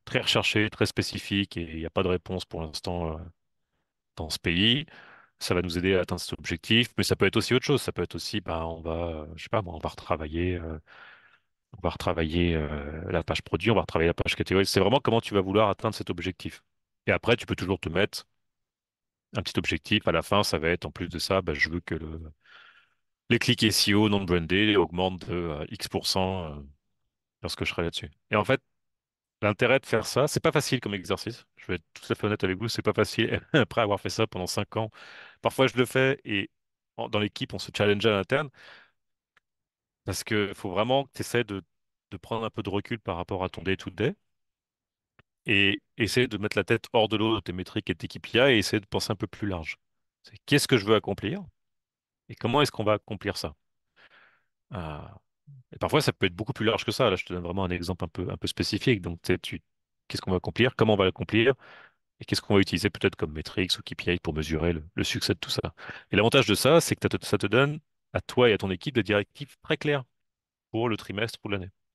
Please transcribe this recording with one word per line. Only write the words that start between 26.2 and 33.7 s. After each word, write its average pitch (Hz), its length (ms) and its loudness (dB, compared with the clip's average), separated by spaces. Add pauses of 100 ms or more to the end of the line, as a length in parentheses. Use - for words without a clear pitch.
euh, 73 100 -12 (800)
lorsque 85 220 -6
je - 60 -2
serai 87 120 -2
là-dessus. 82 280 -6 (200)
Et 110 40 2
en 104 100 4
fait, 131 160 2 (800)
l'intérêt 117 380 4
de - 60 -6
faire 113 220 0
ça, 139 200 2
c'est - 140 -4
pas 160 100 4
facile 135 300 2
comme 104 140 -6
exercice. 95 500 -6 (120)
Je - 100 -18
vais 90 80 -2
être 85 180 -8
tout - 180 -6
à 117 40 2
fait - 120 0
honnête 104 160 0
avec 92 140 0
vous, 113 120 -4
c'est - 120 -4
pas 107 120 2
facile. 110 540 0
<laughs> - 60 -2
Après 127 280 4